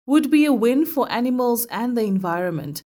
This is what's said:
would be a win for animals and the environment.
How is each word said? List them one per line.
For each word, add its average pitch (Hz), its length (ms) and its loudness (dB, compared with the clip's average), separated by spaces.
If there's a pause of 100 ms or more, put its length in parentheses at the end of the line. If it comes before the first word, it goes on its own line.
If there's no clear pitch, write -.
would 285 240 2
be 302 140 6
a 294 80 2
win 247 340 2
for - 240 -4
animals 247 560 0
and 233 300 -4
the 226 80 0
environment. 175 840 -4